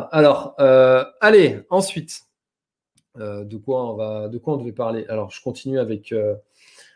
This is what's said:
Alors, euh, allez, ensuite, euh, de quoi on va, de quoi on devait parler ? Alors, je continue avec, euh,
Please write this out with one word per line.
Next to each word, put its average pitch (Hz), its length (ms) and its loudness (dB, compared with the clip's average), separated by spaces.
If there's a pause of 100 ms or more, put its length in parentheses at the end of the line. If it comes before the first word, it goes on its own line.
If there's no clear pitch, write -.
(100)
Alors, 147 480 2
euh, 131 460 6 (160)
allez, 185 400 6 (100)
ensuite, - 520 -4 (1000)
euh, 104 240 -12
de 104 120 -14
quoi 123 360 -6
on - 20 -10
va, 107 340 -8
de 117 100 -12
quoi 151 160 -6
on - 20 -4
devait 120 160 -10
parler ? 113 360 -6
Alors, 107 220 -8
je - 100 -20
continue 131 380 -8
avec, 110 320 -6
euh, 107 240 -2 (600)